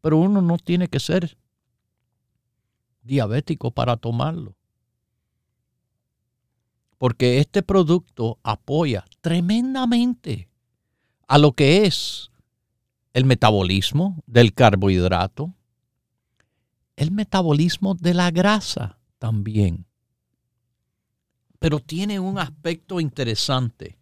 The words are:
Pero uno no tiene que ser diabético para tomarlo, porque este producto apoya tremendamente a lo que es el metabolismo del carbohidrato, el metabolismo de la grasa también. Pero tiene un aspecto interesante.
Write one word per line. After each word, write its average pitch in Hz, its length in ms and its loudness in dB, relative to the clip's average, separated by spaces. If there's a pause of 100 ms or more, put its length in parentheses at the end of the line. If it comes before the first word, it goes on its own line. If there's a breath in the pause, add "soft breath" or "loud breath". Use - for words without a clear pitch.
Pero 156 160 0
uno 196 240 2
no 170 160 0
tiene 175 320 -2
que - 120 -4
ser 175 360 -4 (1700)
diabético 123 720 -2
para 120 260 -2
tomarlo, 117 580 -6 (2500)
porque 123 440 0
este 190 220 0
producto 170 800 0
apoya 127 600 -4 (160)
tremendamente 240 1300 -2 (800)
a 135 100 2
lo 147 160 6
que 156 320 4
es - 460 -4 (840)
el 131 140 2
metabolismo 113 1000 2
del 117 280 6
carbohidrato, 98 1000 2 (1400)
el 156 140 -2
metabolismo 185 840 0
de 175 180 0
la 175 160 2
grasa 185 680 -2 (200)
también. 104 680 -2 (1700)
Pero 156 200 -2
tiene 196 400 -6
un 190 200 -4
aspecto 165 600 -8
interesante. 123 1000 -4